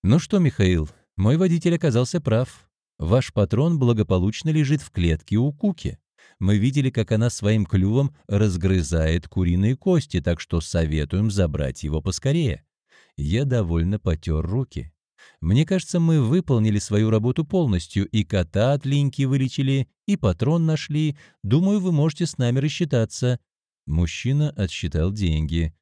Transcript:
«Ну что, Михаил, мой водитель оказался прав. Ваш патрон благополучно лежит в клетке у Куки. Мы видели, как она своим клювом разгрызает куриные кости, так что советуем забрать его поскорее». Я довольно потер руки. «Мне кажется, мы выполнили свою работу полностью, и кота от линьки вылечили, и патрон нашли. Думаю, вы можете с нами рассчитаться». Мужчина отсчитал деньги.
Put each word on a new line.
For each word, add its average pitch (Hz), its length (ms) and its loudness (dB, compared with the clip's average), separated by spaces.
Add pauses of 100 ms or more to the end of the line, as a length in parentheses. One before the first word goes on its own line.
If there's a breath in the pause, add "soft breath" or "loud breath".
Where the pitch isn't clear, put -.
«Ну 110 160 4
что, 196 200 -2
Михаил, 92 500 2 (280)
мой 110 200 2
водитель 170 380 0
оказался 143 480 0
прав. - 480 -4 (280)
Ваш 95 360 0
патрон 139 440 0
благополучно 107 720 0
лежит 151 320 0
в - 100 -18
клетке 85 460 0
у 135 160 2
Куки. 160 460 -4 (400 soft breath)
Мы 101 180 2
видели, 131 320 2
как 117 240 -2
она 113 160 2
своим 107 380 0
клювом 107 500 0 (100)
разгрызает 87 1000 0
куриные 95 480 0
кости, 147 460 0
так 85 180 -2
что 85 220 -4
советуем 82 680 -2
забрать 76 520 -2
его 78 180 -2
поскорее». 135 640 -2 (520 soft breath)
Я 85 280 -2
довольно 98 540 0
потер 80 480 -2
руки. 120 440 -6 (520 loud breath)
«Мне 117 240 2
кажется, 180 340 -2
мы 160 220 4
выполнили 113 560 2
свою 107 320 0
работу 117 340 0
полностью, 104 640 0
и 107 160 0
кота 101 480 0
от 143 140 -2
линьки 139 380 0
вылечили, 135 680 -2 (160)
и 202 100 0
патрон 120 480 0
нашли. 151 540 -2 (240 loud breath)
Думаю, 190 380 2
вы 185 120 -2
можете 156 320 0
с - 140 -8
нами 123 200 0
рассчитаться». 131 800 -2 (480)
Мужчина 120 640 0
отсчитал 90 640 -2
деньги. 80 680 0